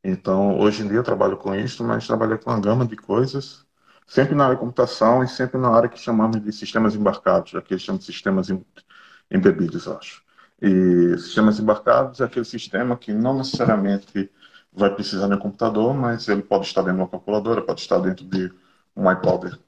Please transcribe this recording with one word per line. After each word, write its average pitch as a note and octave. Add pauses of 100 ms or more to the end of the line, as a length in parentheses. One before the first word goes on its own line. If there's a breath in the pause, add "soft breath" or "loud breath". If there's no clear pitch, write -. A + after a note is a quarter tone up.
Então, F#2+
hoje G#2
em G2+
dia G#2
eu B2
trabalho G2
com G2
isso, A#2
mas A2+
trabalhei A2
com -
uma A2+
gama A#2
de A2
coisas, C3 (400 soft breath)
sempre C#3+
na C#3+
área B2+
de B2
computação A#2+
e B2
sempre B2+
na B2
área A#2
que -
chamamos A2+
de G#2
sistemas G#2+
embarcados, F#2
aqui -
eles F#2
chamam F#2+
de -
sistemas F#2+
em-, F#2+ (680 soft breath)
embebidos, -
eu F2
acho. - (380 soft breath)
E F2+
sistemas G#2+
embarcados A#2+
é B2+
aquele A#2
sistema A#2+
que -
não B2
necessariamente G2+ (420 soft breath)
vai G2
precisar G2
de G2+
um G2+
computador, G#2+
mas A#2+
ele G2+
pode G2
estar -
dentro F#2
de F#2
uma F2+
calculadora, G#2
pode -
estar -
dentro F#2
de F#2 (440 soft breath)
um G2+
iPod F2+